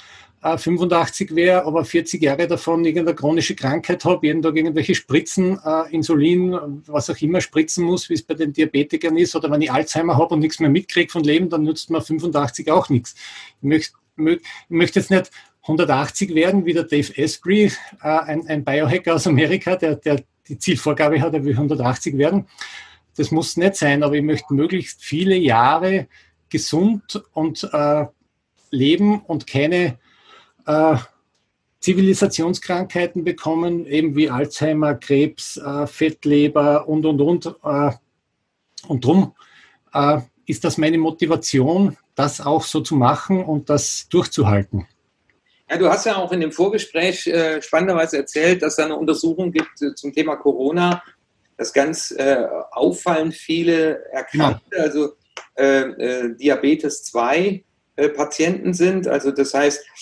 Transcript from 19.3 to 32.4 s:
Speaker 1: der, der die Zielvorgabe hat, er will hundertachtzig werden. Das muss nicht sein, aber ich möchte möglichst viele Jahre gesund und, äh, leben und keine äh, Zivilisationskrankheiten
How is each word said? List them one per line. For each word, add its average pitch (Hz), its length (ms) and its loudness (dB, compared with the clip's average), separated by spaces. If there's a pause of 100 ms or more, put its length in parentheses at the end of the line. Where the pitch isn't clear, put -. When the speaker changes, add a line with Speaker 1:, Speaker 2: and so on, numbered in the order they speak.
Speaker 1:
der, 160 200 0
der 147 260 -2 (260)
die 135 100 -10
Zielvorgabe 151 640 0
hat, 151 120 0
er 147 120 -2
will 139 120 0
hundertachtzig 135 640 -2
werden. 175 280 2 (680)
Das 143 160 -2
muss 160 260 -2
nicht 190 160 2
sein, 147 280 2
aber 143 120 2
ich 147 80 0
möchte 151 320 -2
möglichst 170 480 -2
viele 185 340 0
Jahre 160 720 4 (420)
gesund 196 720 -2 (120)
und, 156 360 -4
äh, 147 360 0 (640)
leben 175 560 2
und 156 200 -6
keine 160 520 0 (680)
äh, 156 300 4 (840)
Zivilisationskrankheiten 180 1400 0